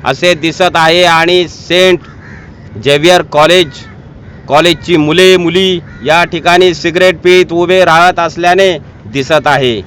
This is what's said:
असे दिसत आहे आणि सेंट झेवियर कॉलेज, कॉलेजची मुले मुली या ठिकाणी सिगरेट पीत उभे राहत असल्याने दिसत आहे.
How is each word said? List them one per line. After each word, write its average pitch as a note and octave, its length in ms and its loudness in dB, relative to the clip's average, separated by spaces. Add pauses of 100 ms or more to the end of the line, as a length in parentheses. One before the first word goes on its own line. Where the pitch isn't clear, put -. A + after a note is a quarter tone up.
असे F3 300 -2
दिसत D#3+ 420 -4
आहे E3 280 2
आणि E3+ 440 2
सेंट F3+ 500 0 (840)
झेवियर D#3 380 2
कॉलेज, D#3 460 2 (800)
कॉलेजची E3 480 0
मुले F3 400 2
मुली F3+ 440 -2 (240)
या D#3+ 200 2
ठिकाणी F3 500 0
सिगरेट E3+ 440 0
पीत F3+ 340 2
उभे F3 320 2
राहत E3+ 340 2
असल्याने F3 520 0 (420)
दिसत C3+ 340 -2
आहे. C3 400 0